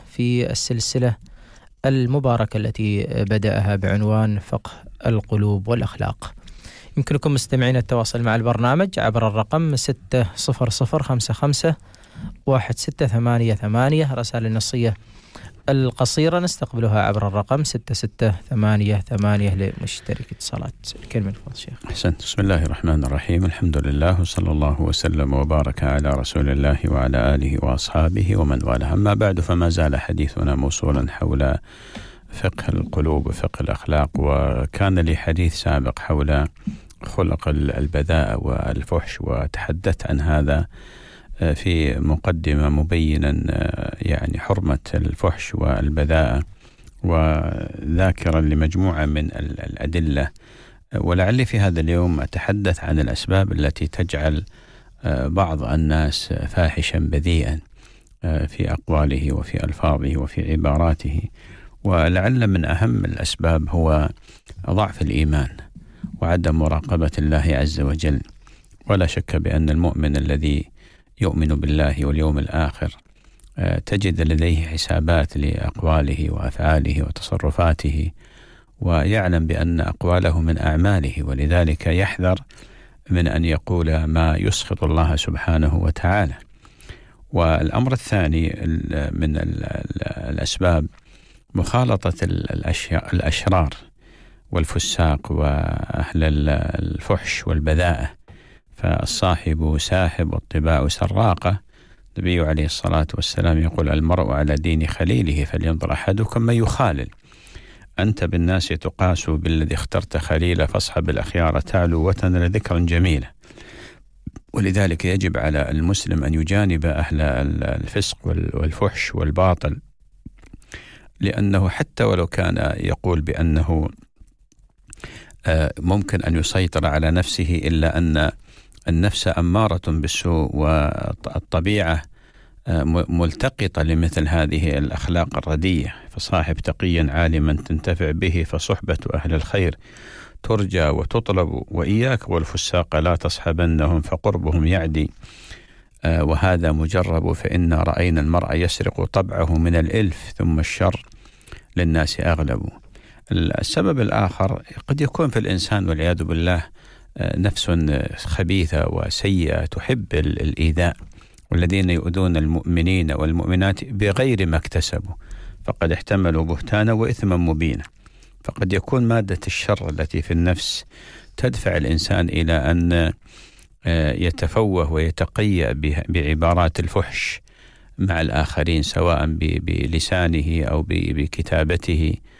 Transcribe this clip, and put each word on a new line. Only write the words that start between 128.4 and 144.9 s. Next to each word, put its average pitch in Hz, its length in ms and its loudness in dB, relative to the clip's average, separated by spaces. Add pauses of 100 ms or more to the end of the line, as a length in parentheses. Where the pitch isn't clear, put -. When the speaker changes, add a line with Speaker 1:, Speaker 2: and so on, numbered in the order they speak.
Speaker 2:
النفس 87 500 2
أمارة 87 500 2
بالسوء، 80 680 0
والطبيعة، 80 1500 0 (680)
آه، 80 160 0
م-، 82 360 2
ملتقطة 85 640 0
لمثل 80 440 2
هذه 78 500 2
الأخلاق 85 600 -2
الردية. 80 580 0 (140)
فصاحب 80 460 -2
تقيا 82 540 0
عالما 80 440 2
تنتفع 78 580 -2
به، 82 320 0
فصحبة - 540 -2 (160)
أهل 82 200 -2
الخير 87 440 0 (640)
ترجى 95 440 0
وتطلب، 78 800 0
وإياك 110 600 0
والفساق - 720 -2
لا 85 160 2
تصحبنهم، 82 840 0
فقربهم 82 680 0
يعدي. 80 440 0 (920)